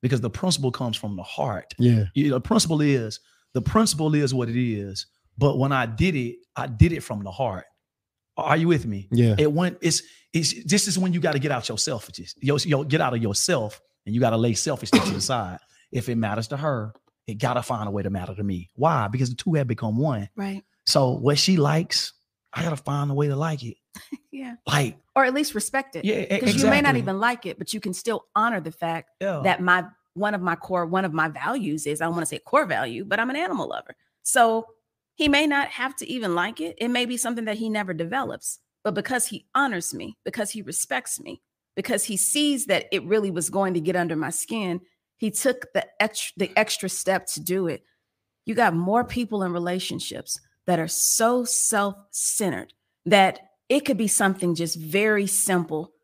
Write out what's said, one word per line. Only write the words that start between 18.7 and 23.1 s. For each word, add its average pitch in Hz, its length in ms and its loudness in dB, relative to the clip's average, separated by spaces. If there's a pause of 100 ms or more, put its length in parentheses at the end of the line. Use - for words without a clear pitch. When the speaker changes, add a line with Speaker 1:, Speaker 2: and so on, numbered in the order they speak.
Speaker 1:
Why? 131 340 2
Because 123 200 0
the 123 80 -6
two - 180 -2
have 143 120 2
become 113 320 -2
one. 123 380 -2
Speaker 3:
Right. 196 260 -8 (240)
Speaker 1:
So 135 240 4
what 139 280 2
she 190 180 4
likes, 156 560 0 (400)
I - 100 -4
gotta 165 140 -2
find 143 340 -4